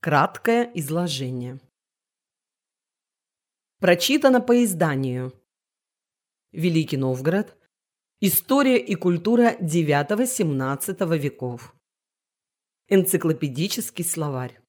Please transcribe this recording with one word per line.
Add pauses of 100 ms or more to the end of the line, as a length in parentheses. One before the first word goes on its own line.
Краткое
изложение. (2250)
Прочитано
по
изданию. (1200)
Великий
Новгород. (640)
История
и
культура
девятого,
семнадцатого
веков. (1160)
Энциклопедический
словарь.